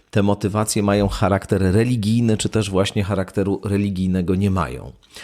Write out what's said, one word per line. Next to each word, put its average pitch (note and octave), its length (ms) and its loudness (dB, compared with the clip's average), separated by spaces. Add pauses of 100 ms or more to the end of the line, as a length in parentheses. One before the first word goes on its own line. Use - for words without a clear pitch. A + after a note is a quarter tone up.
(120)
te G#2 120 2
motywacje G2+ 600 0
mają G2+ 240 2
charakter G2 540 0
religijny, A2 760 2
czy G2+ 120 -2
też G2+ 200 -2
właśnie G2 340 0
charakteru F#2+ 600 -2
religijnego F#2 720 0
nie G2 160 0
mają. B1+ 400 -6 (320)